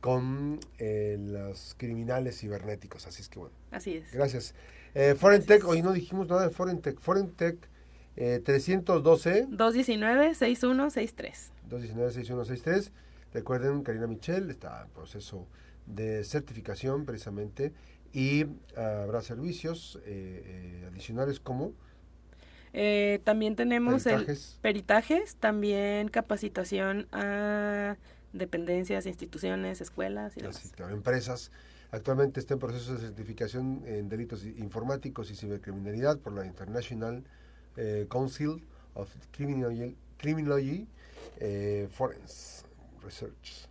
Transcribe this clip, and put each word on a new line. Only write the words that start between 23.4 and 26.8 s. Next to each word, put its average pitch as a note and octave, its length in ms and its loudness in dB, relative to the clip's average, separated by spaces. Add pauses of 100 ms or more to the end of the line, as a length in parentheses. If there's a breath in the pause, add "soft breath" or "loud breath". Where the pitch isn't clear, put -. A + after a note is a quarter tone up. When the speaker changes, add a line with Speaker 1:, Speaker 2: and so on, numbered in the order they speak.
Speaker 2:
tenemos A#3+ 480 4
Speaker 1:
peritajes. - 520 0
Speaker 2:
el - 60 -20
peritajes, A3 720 4
también G#3 720 2
capacitación G3+ 1040 -2